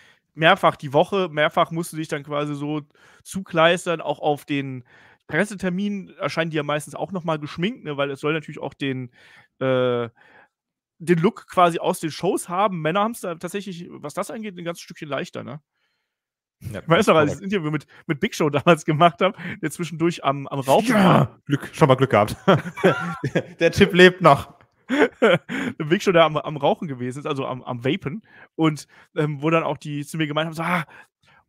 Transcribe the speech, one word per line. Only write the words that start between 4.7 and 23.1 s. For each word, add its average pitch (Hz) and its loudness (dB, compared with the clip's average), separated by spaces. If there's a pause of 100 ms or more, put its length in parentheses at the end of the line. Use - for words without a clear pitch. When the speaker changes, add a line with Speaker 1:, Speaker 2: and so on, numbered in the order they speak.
Speaker 1:
Presseterminen 190 -4
erscheinen 165 -4
die 156 -2
ja 147 0
meistens 147 -4
auch - -8
noch 185 -8
mal 160 -2
geschminkt, 170 -6
ne? 147 -8
Weil 139 -2
es 135 -10
soll 151 0
natürlich 156 -8
auch 135 -8
den, 131 -6 (480)
äh, 127 0 (920)
den 170 2
Look 202 0
quasi 175 2
aus 180 -2
den 156 -6
Shows - -4
haben. 185 -2
Männer 165 0
haben's 233 -4
da 175 -8
tatsächlich, 175 -10
was 143 -14
das - -8
angeht, 214 -12
ein 175 -12
ganzes 170 -8
Stückchen 165 -16
leichter, 139 -8
ne? 117 -14 (1120)
Speaker 2:
Ja, 101 -10
Speaker 1:
Ich - -16
weiß 175 2
noch, 190 6
als 151 2
ich - -10
Speaker 2:
korrekt. - -18
Speaker 1:
das - - (120)
Interview 156 -4
mit, 151 -6 (220)
mit 156 -4
Big - -4
Show 160 0
<laughs> - -4
damals 156 2
gemacht 165 2
hab, 185 0 (240)
der 156 -4
zwischendurch 165 -4
am, 139 -2
am 139 -8
Rauchen 135 2
Speaker 2:
Ja, 214 4
Speaker 1:
war. - 4
Speaker 2:
Glück, - -4
schon 156 6
mal 131 8
Glück 127 2
gehabt. 104 4 (120)
<laughs> 170 0